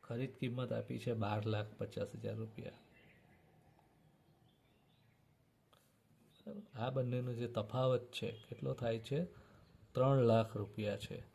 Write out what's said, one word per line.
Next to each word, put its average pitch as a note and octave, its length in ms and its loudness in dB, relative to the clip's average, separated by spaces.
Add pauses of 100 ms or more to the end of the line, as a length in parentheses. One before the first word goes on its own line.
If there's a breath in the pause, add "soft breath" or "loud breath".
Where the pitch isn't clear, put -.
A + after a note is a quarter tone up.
ખરીદ B2+ 340 -4
કિંમત B2 340 -2
આપી A2+ 260 -2
છે A#2+ 160 -2
બાર G#2 320 0
લાખ G#2+ 320 0
પચાસ - 320 -4 (120)
હજાર A2 140 -4
રૂપિયા. - 440 -10 (3500)
બરાબર? G#3 320 -14 (160)
આ A#2+ 120 -2
બંનેનો B2 420 0
જે A#2 160 -2
તફાવત B2 640 2
છે, - 160 -4 (180)
કેટલો C3+ 280 -4
થાય A#2 340 0
છે? C#3+ 100 0 (760 loud breath)
ત્રણ C3+ 280 6 (100)
લાખ A2+ 260 6
રૂપિયા G#2 480 -2
છે. - 140 -8 (160)